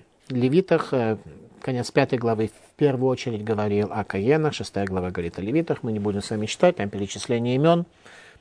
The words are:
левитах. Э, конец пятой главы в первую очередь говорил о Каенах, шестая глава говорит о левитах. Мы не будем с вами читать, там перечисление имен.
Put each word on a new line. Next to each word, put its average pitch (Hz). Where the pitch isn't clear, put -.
левитах. 143
Э, 113
конец 123
пятой 135
главы 113
в -
первую 131
очередь 120
говорил 104
о 101
Каенах, 139
шестая 98
глава 90
говорит 87
о 90
левитах. 156
Мы 120
не 107
будем 101
с -
вами 107
читать, 180
там 101
перечисление 117
имен. 170